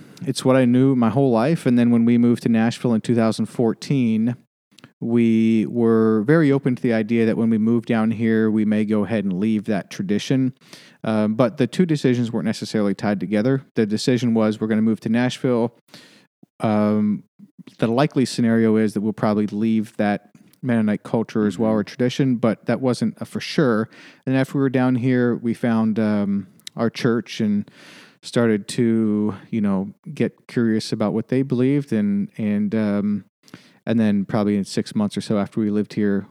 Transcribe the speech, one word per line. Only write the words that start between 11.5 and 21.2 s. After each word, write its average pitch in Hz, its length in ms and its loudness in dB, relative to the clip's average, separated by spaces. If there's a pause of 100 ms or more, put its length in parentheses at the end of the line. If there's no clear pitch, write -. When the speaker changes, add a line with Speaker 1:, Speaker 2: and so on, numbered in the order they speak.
Speaker 1:
the 123 100 0
two 185 180 0
decisions 123 460 0
weren't 104 140 -6
necessarily 104 500 -2
tied 104 240 -2
together. 107 420 0 (140)
The 113 100 2
decision 113 480 0
was 107 260 0
we're 110 80 -2
gonna 107 140 0
move 110 200 0
to 113 80 -6
Nashville. 120 680 0 (840)
Um, 107 600 0 (540)
the 120 100 -2
likely 127 380 0
scenario 113 520 2
is 107 160 0
that 104 80 -4
we'll 107 120 -4
probably 107 340 0
leave 107 500 -2
that 104 340 -2 (320)
Mennonite 110 400 0
culture 113 420 -2